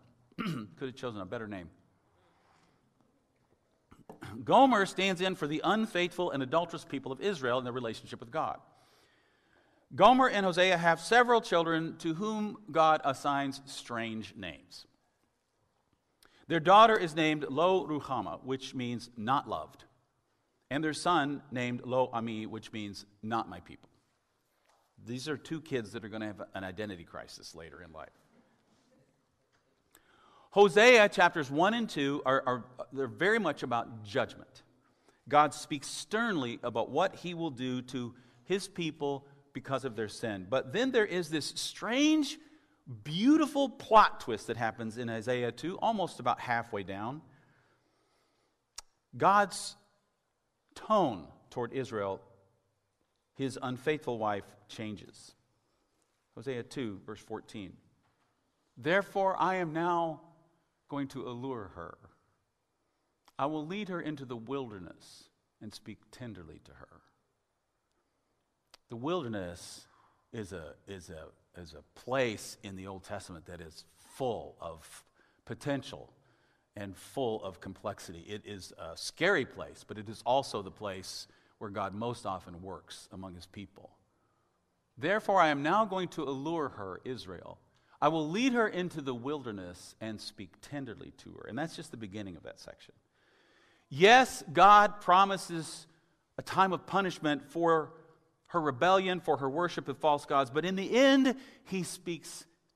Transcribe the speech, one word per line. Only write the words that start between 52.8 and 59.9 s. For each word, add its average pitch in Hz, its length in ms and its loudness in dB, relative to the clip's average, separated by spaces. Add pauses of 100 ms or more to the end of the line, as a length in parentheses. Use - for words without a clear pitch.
his 135 260 -6
unfaithful 127 580 -2
wife, 104 260 -2 (240)
changes. - 640 -12 (1040)
Hosea 120 300 -8
two, 104 420 -8
verse 104 140 -12
fourteen. - 540 -12 (1040)
"Therefore, 190 640 0
I 185 160 2
am 175 160 -2
now 170 480 -2 (680)